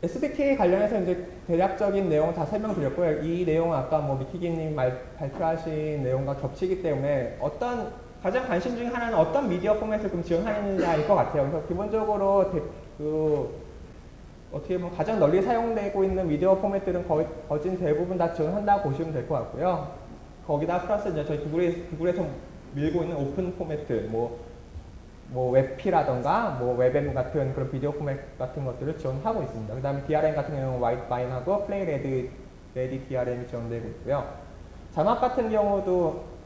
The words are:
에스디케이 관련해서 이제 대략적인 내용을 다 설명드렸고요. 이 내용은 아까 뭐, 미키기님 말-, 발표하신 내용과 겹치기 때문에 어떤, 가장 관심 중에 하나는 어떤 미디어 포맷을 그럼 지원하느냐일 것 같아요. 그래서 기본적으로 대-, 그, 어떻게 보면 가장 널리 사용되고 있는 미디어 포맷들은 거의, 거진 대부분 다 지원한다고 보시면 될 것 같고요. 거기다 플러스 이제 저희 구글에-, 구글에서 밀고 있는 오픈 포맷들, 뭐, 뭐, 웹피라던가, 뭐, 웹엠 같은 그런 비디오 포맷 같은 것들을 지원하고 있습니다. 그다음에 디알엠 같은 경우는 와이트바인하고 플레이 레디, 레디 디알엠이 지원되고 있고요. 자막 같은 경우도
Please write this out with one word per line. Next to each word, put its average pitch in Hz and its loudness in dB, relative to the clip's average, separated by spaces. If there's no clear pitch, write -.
에스디케이 277 2
관련해서 208 4
이제 180 -2
대략적인 190 2
내용을 160 4
다 165 0
설명드렸고요. 170 0
이 170 0
내용은 165 2
아까 143 0
뭐, 139 0
미키기님 165 -4
말-, 127 0
발표하신 156 -2
내용과 135 0
겹치기 180 -2
때문에 139 0
어떤, 233 -2
가장 254 0
관심 233 0
중에 240 -2
하나는 240 0
어떤 247 4
미디어 185 4
포맷을 214 0
그럼 170 -2
지원하느냐일 180 2
것 202 6
같아요. 139 2
그래서 156 -2
기본적으로 202 2
대-, 165 -2
그, 151 0
어떻게 180 -2
보면 175 -6
가장 214 0
널리 175 6
사용되고 214 2
있는 185 0
미디어 180 6
포맷들은 190 0
거의, 160 2
거진 180 -2
대부분 180 0
다 170 2
지원한다고 202 2
보시면 160 -2
될 127 -2
것 156 0
같고요. 147 0
거기다 160 0
플러스 208 0
이제 156 0
저희 151 -2
구글에-, 170 0
구글에서 175 0
밀고 156 0
있는 165 -2
오픈 175 -2
포맷들, 147 -2
뭐, 117 -2
뭐, 127 0
웹피라던가, 143 4
뭐, 123 2
웹엠 135 4
같은 131 0
그런 131 -2
비디오 139 -2
포맷 143 -6
같은 131 -4
것들을 - -4
지원하고 156 -2
있습니다. 110 -6
그다음에 139 -2
디알엠 151 2
같은 143 -2
경우는 131 -2
와이트바인하고 123 0
플레이 196 -2
레디, 131 -2
레디 131 -2
디알엠이 123 -2
지원되고 117 -6
있고요. - -2
자막 196 4
같은 247 2
경우도 190 2